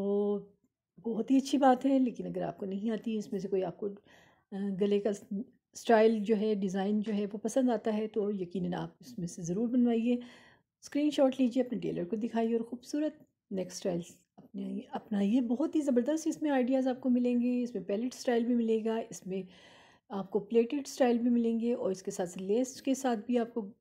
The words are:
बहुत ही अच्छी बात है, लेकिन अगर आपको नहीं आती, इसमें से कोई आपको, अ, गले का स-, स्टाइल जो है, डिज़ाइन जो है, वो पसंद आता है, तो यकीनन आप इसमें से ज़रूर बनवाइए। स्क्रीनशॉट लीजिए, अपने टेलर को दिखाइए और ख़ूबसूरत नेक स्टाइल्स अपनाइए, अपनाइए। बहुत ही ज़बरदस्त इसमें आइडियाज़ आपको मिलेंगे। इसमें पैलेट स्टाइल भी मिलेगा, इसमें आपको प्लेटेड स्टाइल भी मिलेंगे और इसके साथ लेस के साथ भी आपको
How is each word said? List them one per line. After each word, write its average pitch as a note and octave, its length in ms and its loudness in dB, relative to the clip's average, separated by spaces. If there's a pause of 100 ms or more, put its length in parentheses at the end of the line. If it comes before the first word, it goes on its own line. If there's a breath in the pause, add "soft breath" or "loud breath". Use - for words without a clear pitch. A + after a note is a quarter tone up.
(1000)
बहुत A3+ 320 -2
ही C4+ 80 8
अच्छी C4+ 220 2
बात B3+ 260 6
है, C4+ 140 4
लेकिन F#3 260 -2
अगर F3+ 180 -4
आपको G3 220 -6
नहीं G3 240 -4
आती, A3 280 -4
इसमें G3+ 220 -6
से G3 80 -6
कोई F#3+ 160 0
आपको, F#3 240 -6
अ, - 720 -14 (160)
गले G3+ 240 2
का G3+ 120 0
स-, G3+ 300 -8 (340)
स्टाइल A3+ 460 4
जो G#3+ 140 2
है, G#3+ 200 0
डिज़ाइन G3 460 0
जो G#3+ 100 -4
है, G#3 140 0
वो G#3 140 -8
पसंद B3 300 0
आता A3 220 -2
है, A3 160 -2
तो G#3 240 -2
यकीनन F3+ 440 -4
आप E3 260 -8
इसमें - 260 -8
से F#3 160 -10
ज़रूर G3+ 260 -2
बनवाइए। A#3+ 480 4 (680 loud breath)
स्क्रीनशॉट C#4+ 560 2
लीजिए, B3+ 220 2
अपने A#3 180 -2
टेलर E3 240 -2
को G#3+ 140 -4
दिखाइए A3+ 360 0
और A3+ 100 2
ख़ूबसूरत D4 540 -6 (320)
नेक F3+ 220 -6
स्टाइल्स F3 420 -4 (240)
अपनाइए, G3 560 -10
अपनाइए। G3+ 520 0
बहुत B3+ 280 0
ही D#4 80 2
ज़बरदस्त C#4 460 2
इसमें D4+ 220 -2
आइडियाज़ C4 380 2
आपको B3+ 220 -2
मिलेंगे। B3 400 2 (120)
इसमें A#3+ 220 -6
पैलेट G#3+ 300 -2
स्टाइल A#3+ 300 0
भी A#3+ 100 0
मिलेगा, A3 440 0 (120)
इसमें F#3 340 -8 (680 loud breath)
आपको G3 360 -2
प्लेटेड A#3 420 2
स्टाइल A#3+ 300 4
भी A#3+ 120 2
मिलेंगे A#3 440 2
और F#3+ 180 -2
इसके F#3+ 180 -8
साथ F3+ 280 -6
लेस G#3+ 420 0
के C4+ 160 0
साथ B3 200 0 (100)
भी B3 120 0
आपको A#3 240 -4 (180)